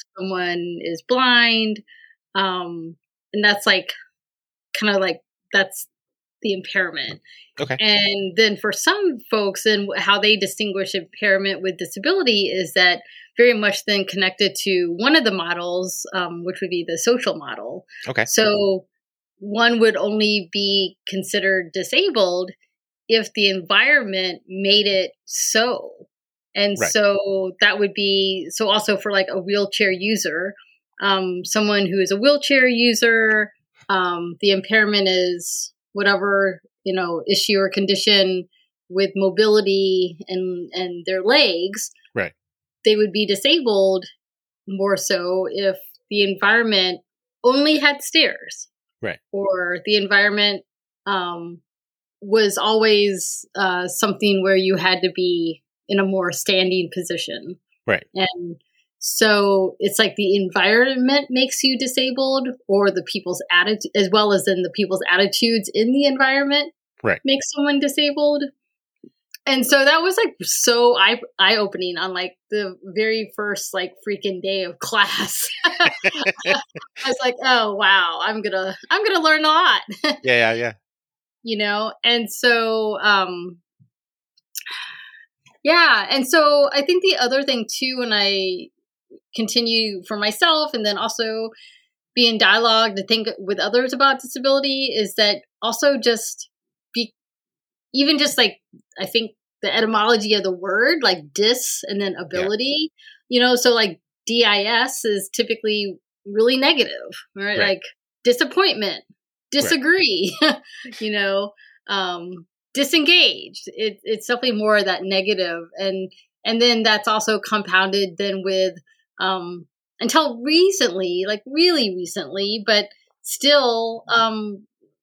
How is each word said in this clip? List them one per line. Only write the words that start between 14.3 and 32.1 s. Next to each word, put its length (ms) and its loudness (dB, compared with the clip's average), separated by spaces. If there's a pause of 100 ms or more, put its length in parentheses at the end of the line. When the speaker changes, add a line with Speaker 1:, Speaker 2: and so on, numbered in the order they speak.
Speaker 1:
to 420 -2
one 200 4
of 80 2
the 80 2
models, 800 -6
um, 300 -4
which 160 -8
would 100 -4
be 160 -4
the 100 -4
social 400 0
model. 480 -12 (220)
Speaker 2:
Okay. 180 0
Speaker 1:
So 640 0 (520)
one 420 0
would 160 4
only 560 0
be 440 -2 (120)
considered 640 -2
disabled 800 -2 (560)
if 240 0
the 160 0
environment 1000 0
made 400 0
it 260 0 (120)
so. 680 -2 (640)
And 240 0
Speaker 2:
Right. 140 -2
Speaker 1:
so 680 0
that 180 4
would 160 0
be, 560 0
so 180 -2
also 280 0
for, 140 -8
like, 200 0
a 100 -4
wheelchair 500 0
user, 640 -2 (460)
um, 440 -2
someone 420 0
who 120 -2
is 120 0